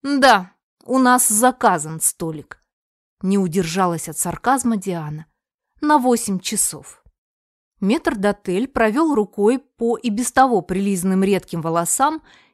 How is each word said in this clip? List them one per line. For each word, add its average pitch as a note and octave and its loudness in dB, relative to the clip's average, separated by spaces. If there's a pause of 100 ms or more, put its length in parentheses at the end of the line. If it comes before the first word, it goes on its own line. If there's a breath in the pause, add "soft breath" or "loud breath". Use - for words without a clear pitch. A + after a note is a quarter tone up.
"Да, C4 2 (300)
у C4 -2
нас B3 4
заказан G3 0
столик", - -8 (580)
не F#3+ 0
удержалась F3 -2
от D#3 -12
сарказма A#3 -2
Диана. D#3+ -8 (540)
"На D4+ 2
восемь A#3 0
часов". - -8 (760)
Метрдотель G#3 -2
провёл A3+ 0
рукой G#3 0
по - -4
и B3 -4
без A3 -4
того B3+ 4
прилизанным F#3+ 0
редким F#3 -2
волосам E3+ -2 (300 soft breath)